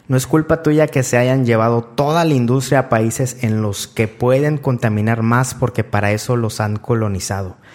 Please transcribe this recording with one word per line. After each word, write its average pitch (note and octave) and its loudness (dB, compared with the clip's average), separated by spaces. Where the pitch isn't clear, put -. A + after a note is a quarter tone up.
No C3 2
es C3 0
culpa D#3 0
tuya D3+ 4
que C#3 -2
se B2 0
hayan B2+ 2
llevado A#2 2
toda D3+ 0
la D#3 2
industria C3 2
a B2 -4
países A2+ -2
en A2 0
los G#2 -4
que A2 -2
pueden C3+ 0
contaminar A2+ 0
más A#2+ 0
porque A#2 -2
para G#2 -2
eso G#2+ -2
los A2+ -2
han G#2+ -2
colonizado. G2+ -4